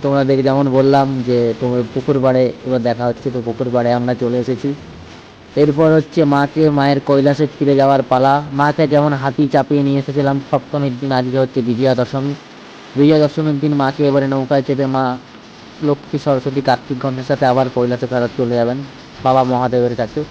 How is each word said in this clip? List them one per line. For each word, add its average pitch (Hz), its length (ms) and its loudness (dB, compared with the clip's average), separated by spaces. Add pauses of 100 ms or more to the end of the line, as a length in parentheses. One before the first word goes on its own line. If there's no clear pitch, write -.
তোমরা 139 260 0
দেখে 135 180 2
যেমন 139 180 2 (120)
বললাম 135 300 4 (200)
যে 123 100 2 (220)
তোমার 123 220 -2 (120)
পুকুর 139 320 0
পাড়ে 127 180 4 (220)
এবার 127 240 -2
দেখা 120 200 -2
হচ্ছে, 120 240 -6
তো 127 140 -4
পুকুর 117 280 -4
পাড়ে 120 140 2 (100)
আমরা 123 140 -2 (100)
চলে 120 200 0
এসেছি। 127 260 -4 (920)
এরপর 151 240 2 (100)
হচ্ছে 156 240 0 (120)
মাকে 143 300 0 (140)
মায়ের 139 220 2 (100)
কৈলাসে 143 360 2 (100)
ফিরে 143 260 0
যাওয়ার 135 200 4 (100)
পালা। 131 220 4 (260)
মাকে 147 240 2 (100)
যেমন 147 180 2 (100)
হাতি 139 220 -2 (100)
চাপিয়ে 143 340 2
নিয়ে 139 160 2
এসেছিলাম 139 320 0 (160)
সপ্তমীর 139 500 -2
দিন, 139 180 -4
আজকে 127 240 -2
হচ্ছে 131 240 -2
বিজয়া 127 320 2
দশমী। 135 340 -4 (640)
বিজয়া 151 260 6
দশমীর 151 400 0
দিন 151 180 0
মাকে 135 280 -2
এবারে 139 240 2
নৌকায় 135 340 0
চেপে 139 180 -2 (100)
মা 131 80 0 (840)
লক্ষ্মী, 143 380 -2
সরস্বতী, 135 420 0
কার্তিক, 127 360 -2
গণেশের 131 260 -6
সাথে 139 220 0
আবার 131 240 2
কৈলাসে 123 360 -2
ফেরত 120 280 -2
চলে 120 200 -2
যাবেন 120 180 -2 (480)
বাবা 131 160 4 (100)
মহাদেবের 123 480 0
কাছে। 113 200 -4 (120)